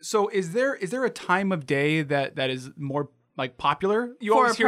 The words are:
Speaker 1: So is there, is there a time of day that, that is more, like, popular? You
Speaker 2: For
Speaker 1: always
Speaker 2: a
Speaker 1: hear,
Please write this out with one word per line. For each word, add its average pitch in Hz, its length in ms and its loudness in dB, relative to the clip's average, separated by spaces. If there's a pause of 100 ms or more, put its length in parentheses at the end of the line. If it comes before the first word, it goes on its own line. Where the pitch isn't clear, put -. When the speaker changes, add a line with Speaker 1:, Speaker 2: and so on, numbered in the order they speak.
Speaker 1:
So 208 260 0
is 190 240 -2
there, 254 240 0
is 180 160 -6
there 254 140 -2
a 220 40 2
time 190 420 0
of 156 140 -2
day 151 380 2
that, 139 320 -2
that 135 160 -2
is 127 260 -8
more, 143 320 -4 (280)
like, 131 200 -8
popular? 208 640 0
You 208 100 0
Speaker 2:
For 226 60 6
Speaker 1:
always 240 160 4
Speaker 2:
a - 40 -2
Speaker 1:
hear, - 100 4